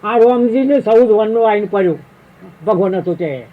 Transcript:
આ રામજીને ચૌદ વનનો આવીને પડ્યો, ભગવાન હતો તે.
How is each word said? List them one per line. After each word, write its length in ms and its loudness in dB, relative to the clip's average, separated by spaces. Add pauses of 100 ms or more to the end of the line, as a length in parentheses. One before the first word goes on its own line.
આ 140 -2
રામજીને 640 2
ચૌદ 300 2
વનનો 300 0
આવીને 300 0
પડ્યો, 260 0 (680)
ભગવાન 280 -2
હતો 180 -4
તે. 400 -8